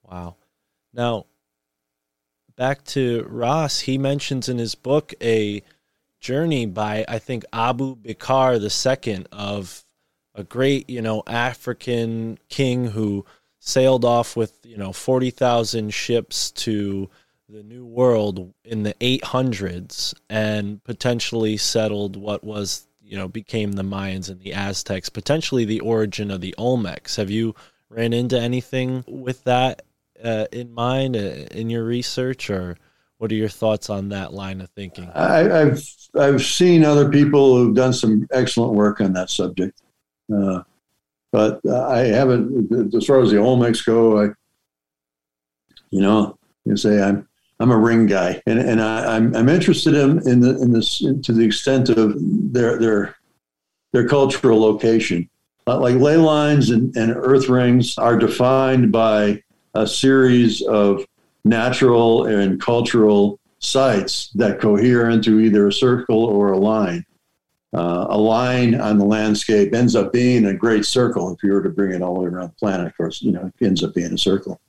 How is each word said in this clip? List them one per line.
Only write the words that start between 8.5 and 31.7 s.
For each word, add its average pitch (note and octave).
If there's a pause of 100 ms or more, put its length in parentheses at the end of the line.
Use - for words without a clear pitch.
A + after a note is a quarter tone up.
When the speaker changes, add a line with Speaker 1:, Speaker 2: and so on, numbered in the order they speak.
Speaker 1:
the G#2
second A2
of G2+ (520)
a G#2
great, C3+
you B2
know, A2
African A#2 (120)
king B2+
who G#2 (340)
sailed C3
off A#2+
with, A2+
you A#2
know, G2
forty B2+
thousand A#2
ships -
to G2+ (400)
the G#2+
New A#2+
World A2 (100)
in A2
the G#2
eight B2
hundreds G2 (160)
and G#2+
potentially A2+
settled G#2
what G2+
was, G#2 (160)
you G#2
know, F#2+
became G#2
the G2
Mayans F#2+
and F#2
the G2
Aztecs, G2
potentially C3+
the G#2+
origin G#2+
of F#2+
the F#2
Olmecs. A2+
Have G2+
you A2 (340)
ran A#2
into A#2+
anything B2+
with B2+
that, B2+ (420)
uh, A2
in A#2+
mind, B2+
uh, D2
in A2+
your A#2